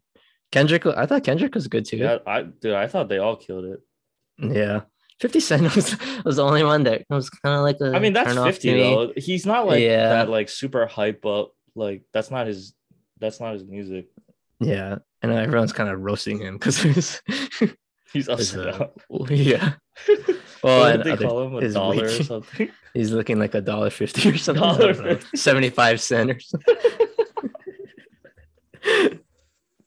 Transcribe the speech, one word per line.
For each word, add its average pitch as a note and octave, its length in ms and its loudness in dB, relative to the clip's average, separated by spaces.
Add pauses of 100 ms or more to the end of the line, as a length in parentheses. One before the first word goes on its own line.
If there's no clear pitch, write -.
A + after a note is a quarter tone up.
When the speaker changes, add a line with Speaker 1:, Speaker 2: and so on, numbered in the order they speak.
(520)
Speaker 1:
Kendrick, D3+ 340 4
I C3+ 200 2
thought C#4 180 0
Kendrick E3+ 320 0
was D#3+ 140 -6
good A2+ 160 -2
too. - 120 -8
Speaker 2:
Yeah, A#2 200 0 (100)
I, G#2+ 160 -2
dude, A2+ 300 -6
I G2+ 140 0
thought C#3+ 220 -4
they G2+ 100 -2
all G#2+ 180 -2
killed F#2 280 -12
it. F#2 140 -12 (600)
Speaker 1:
Yeah. G#2 420 -2 (400)
Fifty B3 180 0
Cent D#3 240 2
<laughs> D#3 120 2
was, - 200 0 (300)
was D3 100 -2
the C#3+ 80 2
only D3+ 200 4
one D3+ 200 4
that A#2 260 0
was C#3 200 -4
kinda C#3+ 320 -2
like C#3+ 200 0
a C3+ 140 0
Speaker 2:
I F#3 40 2
mean, G#3 140 2
that's A#3 160 2
Speaker 1:
turn B2 80 2
off B2+ 100 2
to - 40 2
Speaker 2:
fifty B2+ 220 0
Speaker 1:
me. B2+ 80 4
Speaker 2:
though. A#2 340 2
He's F3 300 -4
not, A3 220 2
like, D3 140 4
Speaker 1:
Yeah. A2+ 280 4
Speaker 2:
that, A2+ 200 2
like, A2 200 0
super C3 360 -2
hype G#2+ 400 -4
up. G#2 280 -2 (220)
Like, G2+ 280 -6 (100)
that's A2 180 -4
not B2+ 160 -4
his, G2 260 -10 (460)
that's A2 200 -6
not A2+ 140 -8
his G2 120 -12
music. F#2+ 420 -12 (520)
Speaker 1:
Yeah. G2 380 -4 (240)
And A#2 100 -6
everyone's A2+ 420 0
kinda G2+ 220 -4
roasting G#2 440 -6
him G2+ 200 -12
'cause - 180 0
<laughs> - 60 -2
he's D#3 380 0 (920)
Speaker 2:
He's C3+ 140 -4
Speaker 1:
his, G#2+ 280 -4
Speaker 2:
upside F#2 120 -6
Speaker 1:
uh, F#2 100 -6
Speaker 2:
down. - 520 -8
Speaker 1:
<laughs> - 0 -
yeah. C#3+ 440 2 (340)
Speaker 2:
<laughs> G#4 60 8 (500)
Speaker 1:
Well, B2+ 160 8
Speaker 2:
What B2 160 8
Speaker 1:
and A2+ 80 0
Speaker 2:
did - 20 -2
they D#3+ 80 0
Speaker 1:
other, G#2+ 140 0
Speaker 2:
call A#2+ 180 -2
him? C3 120 -8
A A2+ 40 -2
Speaker 1:
his A2+ 140 0
Speaker 2:
dollar G2 300 0
or - 20 0
Speaker 1:
weight. A#2 180 -2
<laughs> - 0 -
Speaker 2:
something? B2 460 -6 (240)
Speaker 1:
He's A2 160 0
looking A2+ 260 0
like G#2+ 160 0
a G#2+ 80 0
dollar G#2 300 -2
fifty - 380 0
or D3 80 2
something. D3+ 260 0
I - 60 4
don't F3 100 2
know. G#3 140 6
Speaker 2:
Dollar - 240 -2
fifty. - 200 -10
Speaker 1:
Seventy-five B2 640 2
cent A#2+ 300 0
or A#2+ 80 -6
something. - 360 0 (2000)
<laughs> G4 380 2 (680)